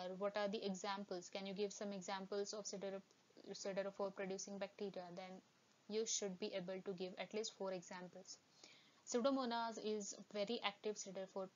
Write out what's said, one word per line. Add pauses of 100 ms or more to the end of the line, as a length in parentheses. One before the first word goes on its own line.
(180)
"What
are
the
examples?
Can
you
give
some
examples
of
siderop-, (380)
siderophore
producing
bacteria?"
Then (460)
you
should
be
able
to
give
at
least
four
examples. (680)
Pseudomonas
is (200)
very
active
siderophore